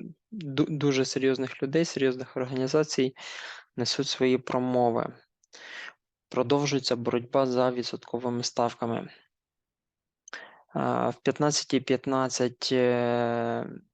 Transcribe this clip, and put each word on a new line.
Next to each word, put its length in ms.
ду-, 460
дуже 260
серйозних 580
людей, 220
серйозних 520
організацій 800
несуть 320
свої 300
промови. 760
Продовжується 680
боротьба 500
за 240
відсотковими 720
ставками. 680
А, 400
в 140
п'ятнадцятій 580
п'ятнадцять, 920
е, 960